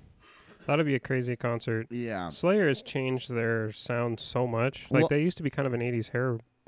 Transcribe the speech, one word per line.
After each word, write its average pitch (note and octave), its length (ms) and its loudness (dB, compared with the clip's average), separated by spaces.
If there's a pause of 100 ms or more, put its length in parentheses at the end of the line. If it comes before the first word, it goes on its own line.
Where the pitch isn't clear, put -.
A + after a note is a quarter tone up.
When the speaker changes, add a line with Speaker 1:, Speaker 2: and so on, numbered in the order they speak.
(640)
Speaker 1:
that'll D3 200 2
be C#3 100 2
a B2 40 0
crazy B2 360 -2
concert. A2+ 560 -2
Speaker 2:
Yeah. A2 400 -4
Speaker 1:
Slayer F3+ 380 4
has C3 120 0
changed C3 480 -2
their A2+ 420 0
sound A#2+ 480 -2
so B2 280 -2
much. A#2+ 420 -2
Like, C#3 120 6
Speaker 2:
Well E3 80 6
Speaker 1:
they D3 120 4
used F3 160 0
to E3+ 60 -8
be C#3 80 0
kind C#3 160 0
of B2 80 -2
an A#2 80 0
eighties A#2+ 260 0
hair B2 300 0 (280)